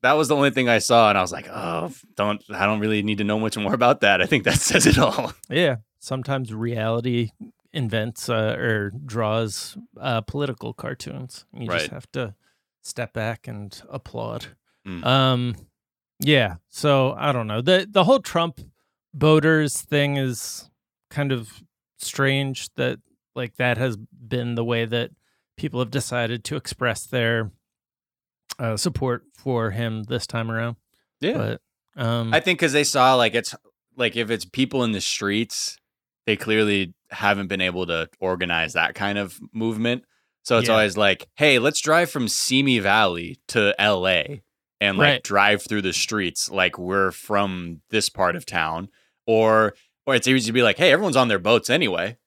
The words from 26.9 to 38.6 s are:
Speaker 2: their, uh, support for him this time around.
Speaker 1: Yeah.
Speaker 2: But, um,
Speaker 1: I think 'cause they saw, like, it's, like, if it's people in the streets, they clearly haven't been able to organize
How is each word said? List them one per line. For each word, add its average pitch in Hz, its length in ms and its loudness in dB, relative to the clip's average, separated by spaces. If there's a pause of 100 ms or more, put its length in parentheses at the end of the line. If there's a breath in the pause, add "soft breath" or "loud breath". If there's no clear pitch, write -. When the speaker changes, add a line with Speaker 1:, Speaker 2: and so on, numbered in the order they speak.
Speaker 2:
their, 117 440 -2 (1080)
uh, 113 180 -4
support 127 480 -4 (100)
for 117 360 -2
him 110 340 -4
this 113 220 -6
time 113 240 -6
around. 113 260 -4 (440)
Speaker 1:
Yeah. 117 360 -2 (400)
Speaker 2:
But, 139 60 -6
um, 117 300 -2
Speaker 1:
I 156 80 4
think 180 200 0
'cause 160 120 2
they 147 120 2
saw, 131 300 4
like, 117 200 4
it's, 117 200 -2 (420)
like, 113 200 -2
if 113 140 -2
it's 113 140 -2
people 127 400 -2
in 113 80 0
the 98 80 -2
streets, - 760 -4 (480)
they 110 100 0
clearly 104 580 0 (160)
haven't 101 380 0
been 95 120 -4
able 90 260 -2
to 82 220 -4 (120)
organize 87 520 -2